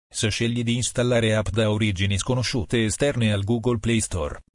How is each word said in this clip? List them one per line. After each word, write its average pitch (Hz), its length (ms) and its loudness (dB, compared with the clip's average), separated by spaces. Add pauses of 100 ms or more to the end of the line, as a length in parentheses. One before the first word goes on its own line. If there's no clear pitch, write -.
(120)
Se - 160 -2
scegli 120 360 0
di 117 100 2
installare 117 640 2
app 110 140 -2
da 107 200 2
origini 98 480 0
sconosciute 120 680 0
esterne 113 480 0
al 98 120 0
Google 117 340 0
Play 117 220 0
Store, 76 400 -4 (140)